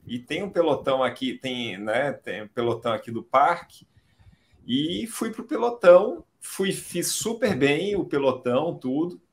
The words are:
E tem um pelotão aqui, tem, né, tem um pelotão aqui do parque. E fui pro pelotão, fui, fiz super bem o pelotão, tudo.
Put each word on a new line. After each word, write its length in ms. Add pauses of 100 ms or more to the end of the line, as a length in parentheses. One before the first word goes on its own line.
E 120
tem 240
um 60
pelotão 540
aqui, 300
tem, 460
né, 340
tem 300
um 40
pelotão 460
aqui 180
do 120
parque. 640 (800)
E 400
fui 240
pro 120
pelotão, 800 (160)
fui, 320
fiz 400
super 440
bem 400
o 100
pelotão, 720
tudo. 440 (140)